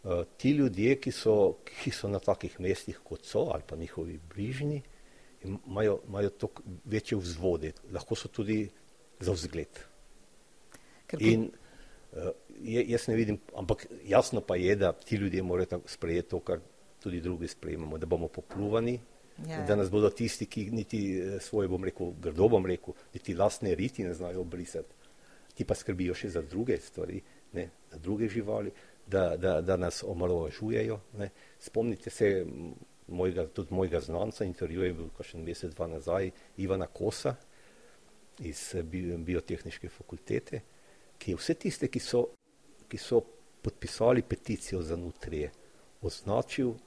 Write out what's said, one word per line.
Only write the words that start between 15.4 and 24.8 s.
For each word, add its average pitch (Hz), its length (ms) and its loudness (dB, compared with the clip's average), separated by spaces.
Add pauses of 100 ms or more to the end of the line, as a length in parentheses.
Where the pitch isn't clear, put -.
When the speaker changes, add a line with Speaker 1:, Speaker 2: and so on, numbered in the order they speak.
Speaker 1:
morajo 90 260 2
ta-, 87 140 -4
sprejeti 85 460 -2
to, 90 120 -2
kar 85 200 -2 (360)
tudi 87 240 -4
drugi 85 280 -2
sprejemamo, 80 500 -6
da 80 80 -6
bomo 82 220 2
popljuvani, 113 720 0 (380)
Speaker 2:
Ja, 156 240 -6
Speaker 1:
da 107 100 4
Speaker 2:
ja. 104 40 6
Speaker 1:
nas 98 120 4
bodo 104 220 6
tisti, 113 360 -2
ki 104 220 -4
niti, 110 300 -2 (160)
eh, 95 240 -2
svoje, 101 300 0
bom 92 140 0
rekel, 92 320 -2
grdo 82 340 6
bom 98 180 6
rekel, - 260 -2 (160)
niti - 260 -6
lastne 98 380 2
riti 101 320 0
ne 90 80 -2
znajo 87 280 -4
obrisati, 85 520 -8 (580)